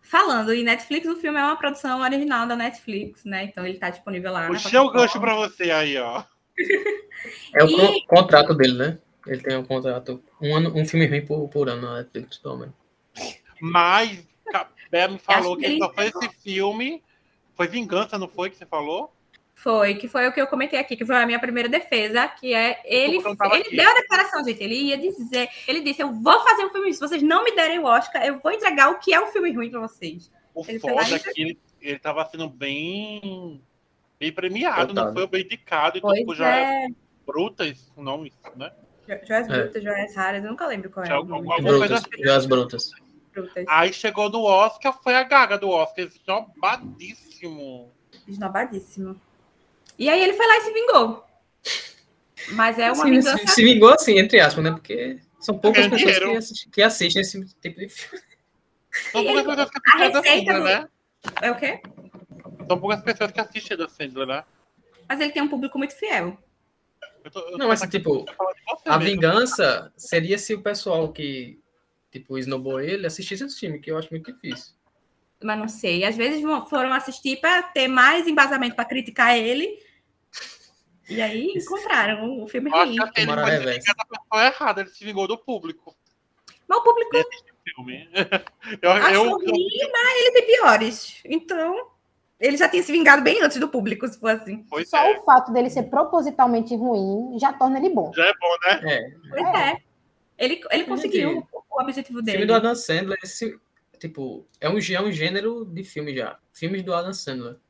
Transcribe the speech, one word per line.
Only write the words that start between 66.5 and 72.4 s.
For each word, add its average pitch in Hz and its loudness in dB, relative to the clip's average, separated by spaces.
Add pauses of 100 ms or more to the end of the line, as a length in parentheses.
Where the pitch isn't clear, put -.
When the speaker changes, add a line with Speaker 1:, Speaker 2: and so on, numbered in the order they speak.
Speaker 2:
Eu 151 -20
tô, 190 -14
eu 170 -12
Speaker 3:
Não, 220 -10
Speaker 2:
tô 254 0
Speaker 3:
mas, 220 2
Speaker 2:
aqui 185 -4
Speaker 3:
tipo, 147 -2
Speaker 2:
pra - -16
falar 185 -4
de - -14
você - -8
Speaker 3:
a 160 6
Speaker 2:
mesmo. 190 0
Speaker 3:
vingança 170 0
seria 180 -2
se 220 -6
o 202 -10
pessoal 175 -2
que, 135 -12 (540)
tipo, 131 -12
esnobou 131 -6